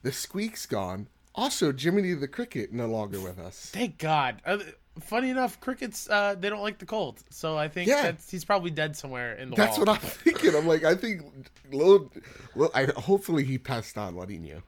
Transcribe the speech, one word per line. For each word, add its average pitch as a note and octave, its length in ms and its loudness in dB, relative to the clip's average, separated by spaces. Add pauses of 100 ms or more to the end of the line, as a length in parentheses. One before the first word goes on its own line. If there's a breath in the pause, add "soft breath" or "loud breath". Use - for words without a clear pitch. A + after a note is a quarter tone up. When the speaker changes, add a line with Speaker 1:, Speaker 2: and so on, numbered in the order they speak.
Speaker 1:
The C3 100 -2
squeak's - 540 -6
gone. G2 420 -4 (260)
Also, A3 380 0
Jiminy F3 420 0
the C#3 140 -4
Cricket C3+ 440 -6
no A#2 140 -4
longer G#2+ 340 -4
with F#2 180 -10
us. F2+ 340 -14
Speaker 2:
Thank G3+ 260 -4
God. D3 460 0
Uh, G3 140 -2 (420)
funny B3 300 -2
enough, B3+ 300 -2
crickets, B3 500 -8
uh, G3+ 280 2
they F#3+ 100 -4
don't G#3 140 -4
like G#3 160 -4
the F#3 80 -14
cold. F#3 440 -6
So D#3+ 260 -4
I D3+ 120 0
think F3+ 200 -2
Speaker 1:
Yeah. C#4+ 140 4
Speaker 2:
that's, - 280 -4
he's F3+ 140 -8
probably F3+ 260 2
dead D#3 260 -2
somewhere B2 380 -8
in B2+ 160 -10
the B2 60 -2
Speaker 1:
That's G#3+ 220 4
Speaker 2:
wall. - 80 4
Speaker 1:
what G#3+ 160 6
I'm C#3+ 60 -8
thinking. E4 460 4
I'm D3+ 120 4
like, D#3+ 180 4
I D#3+ 100 6
think, F#3+ 280 -4 (500)
Lil, D#3+ 400 8 (420 loud breath)
Lil, D3+ 200 4
I, C3 100 4 (120)
hopefully E3+ 480 2
he C3 140 -2
passed - 400 -6
on F#2 180 -6
letting F#2 280 -10
you. C#2+ 240 -14